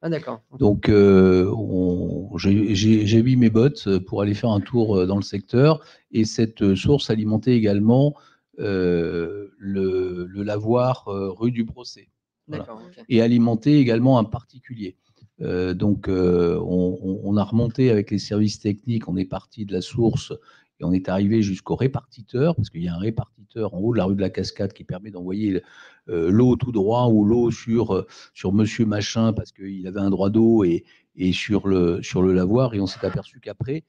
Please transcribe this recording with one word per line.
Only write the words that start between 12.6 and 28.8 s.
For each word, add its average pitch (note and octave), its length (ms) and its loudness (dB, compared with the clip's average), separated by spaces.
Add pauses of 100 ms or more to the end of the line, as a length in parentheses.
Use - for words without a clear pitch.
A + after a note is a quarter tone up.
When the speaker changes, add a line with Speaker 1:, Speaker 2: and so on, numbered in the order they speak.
Speaker 1:
D'accord, A2 220 -20
ok. - 220 -20
Speaker 2:
Et A2+ 120 4
alimentait A#2 580 4
également B2 400 4
un A2 60 2
particulier. A2+ 720 -14 (440)
Euh, F2+ 340 -2
donc, F#2+ 340 -2
euh, F2+ 520 2
on, F2+ 420 -2
on, F#2+ 220 -6
on G2+ 120 -2
a G2+ 60 2
remonté B2 480 0
avec G#2 220 0
les G2+ 60 -2
services G#2 420 -2
techniques, A2 480 -4
on F2 80 -4
est F#2 80 -2
parti - 420 -12
de G2 60 -12
la F#2 80 -4
source - 520 -2 (480)
et - 40 -12
on F2 80 -2
est F#2 160 -2
arrivé G2+ 340 0
jusqu'au F#2+ 320 -4
répartiteur, C3 800 -4
parce - 160 -6
qu'il E2 140 -10
y F2 40 -4
a E2+ 60 -6
un E2 60 -8
répartiteur A2 720 -8
en F2+ 60 -8
haut A2+ 120 -2
de A2+ 60 0
la F#2 60 0
rue G2 100 0
de G2 60 -4
la F#2+ 100 -2
Cascade G2 420 -6
qui - 120 -20
permet G2 260 -12
d'envoyer, G2 500 -4 (480)
euh, E2 220 0
l'eau A#2+ 240 6
tout B2+ 160 0
droit A#2 380 0
ou A2 160 4
l'eau A#2 260 2
sur, A2+ 460 -2
euh, F#2 100 -4 (260)
sur - 200 -4
Monsieur A2 340 2